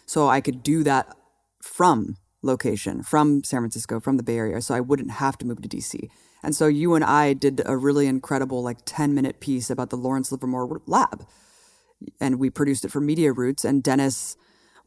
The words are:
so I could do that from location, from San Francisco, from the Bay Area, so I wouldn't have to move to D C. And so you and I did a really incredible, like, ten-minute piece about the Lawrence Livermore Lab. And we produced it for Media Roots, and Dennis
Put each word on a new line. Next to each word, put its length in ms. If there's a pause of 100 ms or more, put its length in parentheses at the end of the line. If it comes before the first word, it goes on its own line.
so 240
I 140
could 200
do 200
that 340 (460)
from 540 (260)
location, 600
from 400
San 180
Francisco, 400
from 180
the 40
Bay 140
Area, 240
so 140
I 60
wouldn't 320
have 260
to 80
move 160
to 60
D 120
C. 300 (320)
And 120
so 120
you 280
and 100
I 280
did 320
a 120
really 300
incredible, 560
like, 220
ten-minute 560
piece 300
about 200
the 60
Lawrence 340
Livermore 560
Lab. 400 (960)
And 180
we 100
produced 360
it 80
for 80
Media 320
Roots, 320
and 180
Dennis 540 (500)